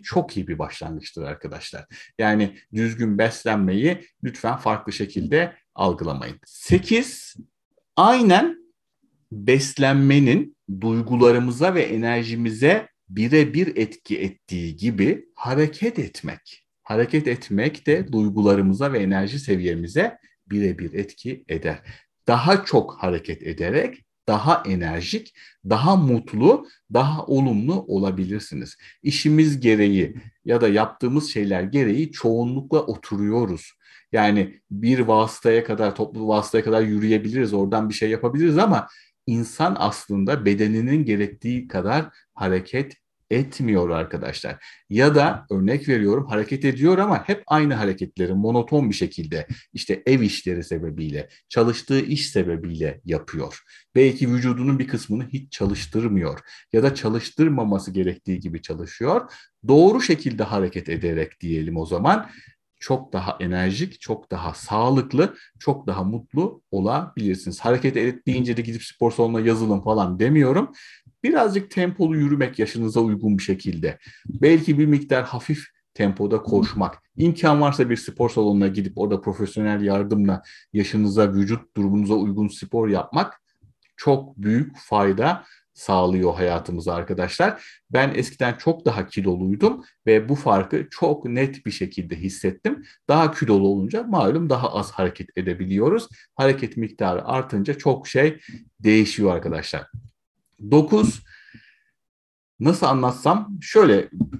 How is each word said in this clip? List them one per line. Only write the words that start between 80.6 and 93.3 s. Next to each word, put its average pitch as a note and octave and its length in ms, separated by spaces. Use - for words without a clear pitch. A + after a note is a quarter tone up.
yaşınıza, G#2 600
vücut G2+ 440
durumunuza G2+ 380
uygun G#2 340
spor A2+ 400
yapmak G2+ 540
çok C#3 400
büyük A2 400
fayda G#2 680
sağlıyor F#2 600
hayatımıza F2 600
arkadaşlar. F#2 680
Ben C3+ 240
eskiden B2 400
çok - 300
daha G#2 240
kiloluydum G2 760
ve A2+ 220
bu C#3 60
farkı G#2 560
çok D3 340
net C3 420
bir G#2+ 40
şekilde F2+ 460
hissettim. G2+ 680
Daha D3+ 240